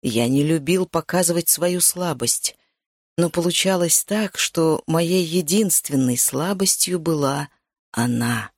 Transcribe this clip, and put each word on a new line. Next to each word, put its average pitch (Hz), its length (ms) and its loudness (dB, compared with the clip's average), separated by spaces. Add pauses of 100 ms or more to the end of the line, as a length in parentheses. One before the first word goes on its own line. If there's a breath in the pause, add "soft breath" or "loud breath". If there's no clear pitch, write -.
Я 120 260 0
не 135 160 2
любил 165 420 0
показывать 170 640 0
свою 175 320 0
слабость, 165 720 -2 (640)
но 170 120 2
получалось 175 720 0
так, 208 340 -4
что 160 500 0
моей 170 360 2
единственной 156 920 0
слабостью 180 840 0
была 147 500 -2 (420)
она. 117 680 -2